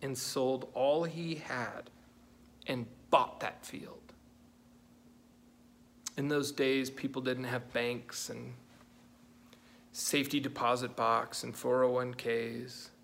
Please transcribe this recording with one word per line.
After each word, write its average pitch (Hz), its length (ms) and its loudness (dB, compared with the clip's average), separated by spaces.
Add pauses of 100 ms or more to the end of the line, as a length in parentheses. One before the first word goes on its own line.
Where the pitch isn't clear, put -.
and 135 160 -4
sold 131 560 0
all 147 320 4
he 165 300 -4
had 120 540 -6 (800)
and 123 180 -2 (260)
bought - 280 6
that - 260 -6
field." - 460 -14 (2000)
In 139 100 0
those 143 240 2
days, 135 380 4
people 131 320 -4
didn't 127 240 -2
have 123 260 -4
banks 120 580 -2
and 123 260 -10 (1400)
safety 143 480 0
deposit 123 560 0
box 113 480 0
and 104 100 -8
four 127 300 4
oh 127 80 6
one 123 220 0
Ks. 117 760 -4 (120)